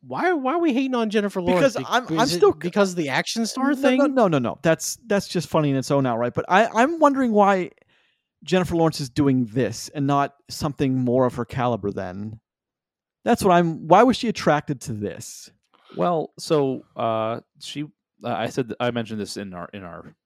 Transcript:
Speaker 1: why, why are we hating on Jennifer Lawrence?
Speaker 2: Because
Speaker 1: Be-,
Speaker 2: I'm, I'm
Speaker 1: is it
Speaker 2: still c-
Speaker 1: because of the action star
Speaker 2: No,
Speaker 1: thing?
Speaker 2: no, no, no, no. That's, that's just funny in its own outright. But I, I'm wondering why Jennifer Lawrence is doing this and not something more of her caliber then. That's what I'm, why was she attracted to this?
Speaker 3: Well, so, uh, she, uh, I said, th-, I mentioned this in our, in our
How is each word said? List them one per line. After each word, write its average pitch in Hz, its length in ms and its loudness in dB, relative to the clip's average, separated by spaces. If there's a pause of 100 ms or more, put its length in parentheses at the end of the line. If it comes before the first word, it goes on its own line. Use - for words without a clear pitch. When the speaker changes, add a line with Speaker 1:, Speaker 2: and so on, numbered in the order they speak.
Speaker 1:
why, 151 320 -2
why 269 200 -2
are 349 60 0
we 330 140 2
hating 262 220 0
on 233 140 0
Jennifer 202 320 -2
Lawrence? 180 320 2
Speaker 2:
Because - 40 -8
Speaker 1:
Be-, - 100 -8
Speaker 2:
I'm, 233 200 0
I'm 165 120 -2
Speaker 1:
is 214 140 2
it 175 40 -2
Speaker 2:
still 359 160 6
c- 156 60 -8
Speaker 1:
because 185 320 0
of 175 40 -8
the 160 140 -2
action 175 360 -2
star 262 260 -2
Speaker 2:
No, 294 40 0
Speaker 1:
thing? 262 240 2
Speaker 2:
no, 285 80 4
no, 262 200 2
no, 156 120 2
no. 113 220 -4
That's, - 440 0
that's 202 220 0
just 175 220 -4
funny 151 200 2
in 139 60 0
its 131 160 -2
own 139 140 2
outright. 120 280 -2
But - 160 -4
I, 202 180 6
I'm 285 320 0
wondering 269 320 4
why 196 400 4 (720)
Jennifer 170 320 0
Lawrence 165 240 2
is 139 100 -6
doing 135 360 2
this 110 440 -2
and 143 160 -4
not 143 280 0 (160)
something 139 460 -2
more 127 300 2
of 120 100 -2
her 120 100 -4
caliber 117 460 -4
then. 98 480 -10 (840)
That's 226 200 0
what 190 100 4
I'm, 170 340 2
why 180 160 8
was 254 140 4
she 247 100 -4
attracted 151 540 -2
to - 120 -10
this? - 560 -10 (460)
Speaker 3:
Well, 175 420 -2
so, 139 460 0 (120)
uh, 113 440 -2 (200)
she, - 240 -12
uh, 151 40 -12 (400)
I 117 220 -4
said, 131 180 -4
th-, 110 120 -10
I 120 120 -2
mentioned 110 280 -6
this 98 180 -8
in 98 180 -12
our, 87 180 -12
in 98 100 -14
our 85 300 -18 (120)